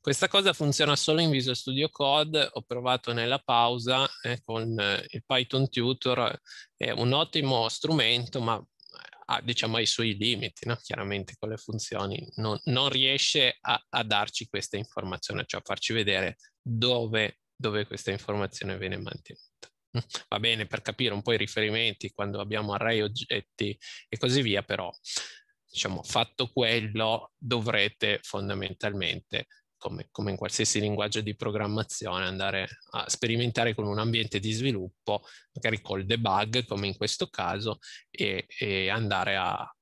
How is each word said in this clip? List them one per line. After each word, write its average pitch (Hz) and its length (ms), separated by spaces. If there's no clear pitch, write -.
Questa 147 280
cosa 190 240
funziona 147 420
solo 156 260
in 165 100
Visual 131 260
Studio 135 340
Code, 151 640
ho - 100
provato 123 500
nella 120 280
pausa, 123 680
eh, 120 220
con, 113 340
eh, 101 320
il - 160
Python 131 420
Tutor, 123 720
è - 160
un 123 200
ottimo 135 560
strumento, 123 720
ma 113 240
ha, - 140
diciamo, 117 360
ha - 20
i 110 60
suoi 113 300
limiti, 107 500
no? 120 100
Chiaramente 98 640
con 107 100
le 110 80
funzioni 104 680
non, 110 200
non 135 220
riesce 135 720
a, - 280
a 123 160
darci 107 440
questa - 280
informazione, 101 680
cioè 95 160
a - 40
farci - 280
vedere 98 440
dove, 113 800
dove 107 320
questa - 260
informazione 98 680
viene 95 200
mantenuta. - 460
Va 104 100
bene, 110 280
per - 160
capire 120 320
un 101 80
po' 120 100
i 110 60
riferimenti 107 720
quando 101 260
abbiamo 104 360
array, 113 260
oggetti 107 760
e 113 100
così 135 240
via, 101 200
però, 98 300
diciamo, 92 380
fatto - 500
quello, 110 840
dovrete 107 840
fondamentalmente, 98 1200
come, - 320
come 101 220
in 95 40
qualsiasi 104 440
linguaggio 104 420
di 107 120
programmazione, 104 920
andare 95 420
a - 180
sperimentare 117 640
con 107 120
un 101 120
ambiente 113 400
di 104 140
sviluppo, 107 720
magari 110 280
col 98 240
debug, 110 640
come 101 220
in 92 100
questo - 300
caso, 101 500
e, 98 360
e 95 320
andare 101 460
a 92 460